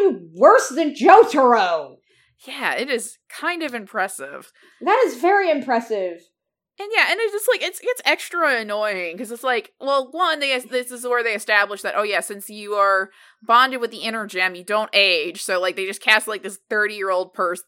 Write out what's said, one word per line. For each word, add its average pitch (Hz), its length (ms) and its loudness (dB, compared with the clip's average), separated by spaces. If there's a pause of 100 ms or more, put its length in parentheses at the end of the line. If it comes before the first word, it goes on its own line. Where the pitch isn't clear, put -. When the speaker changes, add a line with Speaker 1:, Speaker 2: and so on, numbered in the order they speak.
Speaker 1:
you 185 340 0
worse 330 340 6
than 294 240 -2
Jotaro? 240 1040 4 (500)
Speaker 2:
Yeah, 254 300 -4
it 247 140 -4
is 226 280 -6 (120)
kind 330 340 -6
of - 100 -8
impressive. 190 760 -8 (300)
Speaker 1:
That 415 260 2
is 254 120 -4
very 381 300 2
impressive. 226 720 -2 (600)
Speaker 2:
And 403 160 -10
yeah, 311 140 4
and 381 100 0
it's 427 140 -2
just, 415 180 -4
like, 427 120 0
it's, 370 180 -8
it's 494 240 -6
extra 285 540 0
annoying, 208 580 -4
'cause 226 140 -10
it's 233 120 -14
like, 240 280 -2 (100)
well, 269 300 -2
one, 320 280 0
they, 269 200 0
this 247 320 -6
is 247 120 -14
where 240 200 0
they 226 100 -2
establish 202 480 0
that, - 160 -4
oh 208 60 0
yeah, 196 160 -2
since 202 320 -12
you 208 240 -10
are 196 340 2 (320)
bonded 247 400 2
with 233 80 -4
the 220 120 -14
Energem, 202 540 -4
you 175 80 -16
don't 208 300 -2
age, 185 480 2
so, 185 180 -2
like, 180 160 -2
they 190 120 -6
just 196 160 -10
cast, 220 240 4
like, 208 160 -8
this 196 160 -12 (100)
thirty-year-old 196 640 -2
pers-, 175 340 -4